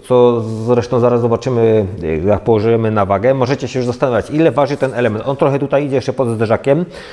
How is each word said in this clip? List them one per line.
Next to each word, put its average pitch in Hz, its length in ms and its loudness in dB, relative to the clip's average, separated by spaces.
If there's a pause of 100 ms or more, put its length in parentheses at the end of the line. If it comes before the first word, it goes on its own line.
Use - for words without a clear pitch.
co 123 320 4
zresztą 117 600 -2
zaraz 120 200 2
zobaczymy, 113 680 2 (400)
jak 101 140 2
położymy 113 500 2
na 104 160 0
wagę. 98 280 2
Możecie 131 340 -2
się 131 100 -6
już 123 80 -2
zastanawiać, 120 440 -2
ile 156 200 2
waży 139 260 0
ten 131 180 -2
element. 110 340 -2
On 139 80 -2
trochę 143 220 2
tutaj 143 280 0
idzie 135 100 -2
jeszcze 127 160 -2
pod 127 160 -2
zderzakiem. 117 560 0 (280)